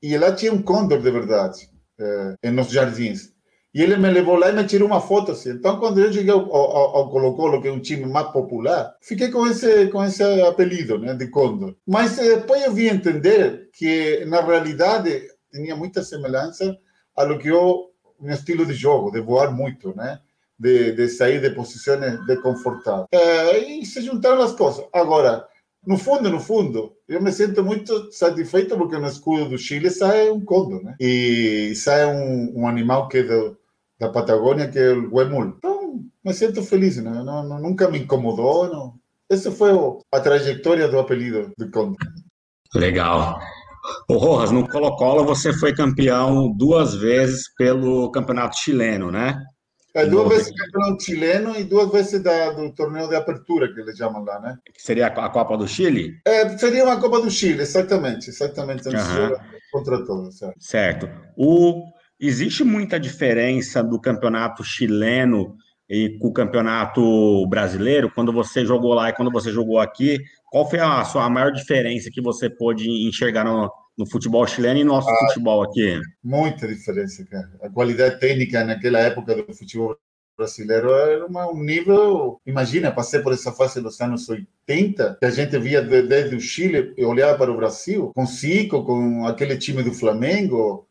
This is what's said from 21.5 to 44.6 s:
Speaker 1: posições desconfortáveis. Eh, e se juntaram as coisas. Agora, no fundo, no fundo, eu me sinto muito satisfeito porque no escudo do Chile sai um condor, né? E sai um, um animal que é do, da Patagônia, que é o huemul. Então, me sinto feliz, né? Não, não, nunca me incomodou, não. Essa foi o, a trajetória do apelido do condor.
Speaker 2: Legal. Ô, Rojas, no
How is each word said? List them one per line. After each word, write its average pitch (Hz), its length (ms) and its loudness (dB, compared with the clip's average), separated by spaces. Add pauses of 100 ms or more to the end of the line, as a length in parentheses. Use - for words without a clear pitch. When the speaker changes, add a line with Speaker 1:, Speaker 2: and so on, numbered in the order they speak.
Speaker 1:
posições 123 760 -4
desconfortáveis. - 840 -4
Eh, 170 480 4
e 294 260 -10
se 254 160 -10
juntaram 254 400 2
as 233 120 2
coisas. 143 380 0
Agora, 156 540 2 (400)
no 190 140 2
fundo, 254 320 0
no 160 80 -2
fundo, 131 540 -2 (140)
eu 170 140 -4
me 196 100 0
sinto 196 320 0
muito 214 480 -4
satisfeito 175 640 0
porque 160 220 -2
no 147 100 -4
escudo 151 420 -2
do 127 100 -6
Chile 147 320 -2
sai 214 400 2
um 214 120 -4
condor, 190 400 0
né? 117 160 -14
E 117 760 0
sai 147 320 2
um, 131 540 -4
um 120 60 0
animal 120 400 0
que 131 120 0
é 127 40 2
do, 113 320 0 (440)
da 113 100 -2
Patagônia, 135 580 2
que 135 120 -4
é 127 120 6
o 117 220 -2
huemul. 127 440 0
Então, 370 440 -6 (240)
me 190 80 -4
sinto 220 300 -2
feliz, 190 340 2
né? 113 140 -8 (120)
Não, 147 240 -8
não, 143 120 -10
nunca 185 300 0
me 151 100 -4
incomodou, 127 680 0
não. 139 280 -10 (340)
Essa 190 220 0
foi 202 200 4
o, 156 280 2 (120)
a 139 80 2
trajetória 143 680 2
do 131 120 2
apelido 120 580 -2
do 110 120 -10
condor. 101 280 -2 (800)
Speaker 2:
Legal. 85 640 0 (680)
Ô, - 80 4
Rojas, 120 340 2
no 123 160 2